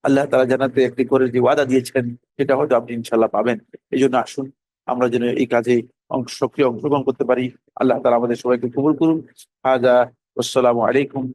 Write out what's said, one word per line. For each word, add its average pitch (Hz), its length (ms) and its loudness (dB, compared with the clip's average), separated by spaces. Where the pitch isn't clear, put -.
আল্লাহ 139 240 0
তাআলা 131 200 2
জান্নাতে 131 380 0
একটি 123 200 -2
ঘরের 131 280 0
যে 127 80 0
ওয়াদা 143 240 2
দিয়েছেন, 123 500 -2
সেটা 135 420 -2
হয়তো 139 200 0
আপনি 120 180 -2
ইনশাআল্লাহ 113 360 0
পাবেন। 110 280 -2
এই 139 80 -2
জন্য 131 180 2
আসুন 135 340 -4
আমরা 123 220 -2
যেন 117 140 -2
এই 120 240 -4
কাজে 117 360 0
অংশ-, 127 280 -6
সক্রিয় 135 300 0
অংশগ্রহণ 135 340 -2
করতে 131 220 -4
পারি। 123 260 0
আল্লাহ 127 240 0
তাআলা 120 160 2
আমাদের 120 200 0
সবাইকে 123 340 -2
কবুল 143 260 0
করুন। 160 300 0
হাজা, 123 480 4
আসসালামু 120 420 2
আলাইকুম 131 540 0